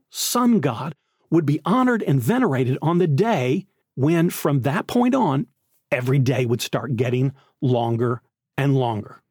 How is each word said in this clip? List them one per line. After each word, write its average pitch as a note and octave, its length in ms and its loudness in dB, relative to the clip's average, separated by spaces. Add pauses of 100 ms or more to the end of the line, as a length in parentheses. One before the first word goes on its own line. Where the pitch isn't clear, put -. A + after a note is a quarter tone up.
sun A#3+ 520 0
god C#3 340 -4 (340)
would D#3+ 160 2
be C#3+ 200 0
honored B3 380 2
and C#3 180 2
venerated C3+ 600 0
on E3+ 180 2
the F#3 80 2
day D#3 600 0 (280)
when, E3 340 2
from C#3+ 320 0
that C#3 260 -2
point B3 260 2
on, C#3+ 340 0 (440)
every B2+ 280 0
day B2+ 260 0
would A#2 160 -2
start A#2+ 340 -6
getting B2+ 380 0 (280)
longer A#2+ 600 0 (360)
and C#3 200 2
longer. A#2 540 -6